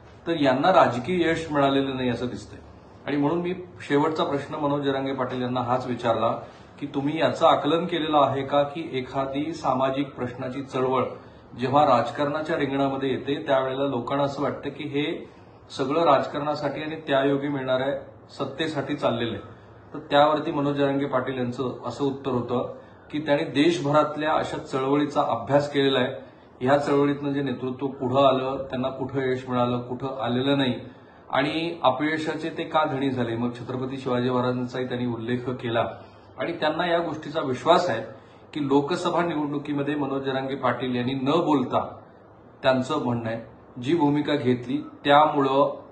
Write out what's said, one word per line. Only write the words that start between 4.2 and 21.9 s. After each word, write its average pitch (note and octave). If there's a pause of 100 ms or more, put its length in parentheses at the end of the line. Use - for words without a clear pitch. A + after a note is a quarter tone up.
प्रश्न D3
मनोज C#3+
जरांगे C3+
पाटील B2+
यांना B2
हाच B2
विचारला B2 (500)
की C#3+
तुम्ही C#3+
याचं D3+
आकलन D#3
केलेलं D#3
आहे C3+
का C#3+
की D#3
एखादी C#3
सामाजिक C3+
प्रश्नाची B2+
चळवळ B2+ (560)
जेव्हा C3+
राजकारणाच्या D3
रिंगणामध्ये C3+
येते, C#3
त्यावेळेला C3+
लोकांना C#3
असं C#3+
वाटतं B2+
की D3
हे - (480)
सगळं D3
राजकारणासाठी D3
आणि D#3
त्यायोगे C#3+
मिळणाऱ्या C3 (400)
सत्तेसाठी C#3+
चाललेलं A#2
आहे. F#2+ (520)
तर D3+
त्यावरती D3+
मनोज C#3+
जरांगे C#3
पाटील B2+
यांचं B2 (120)
असं A#2+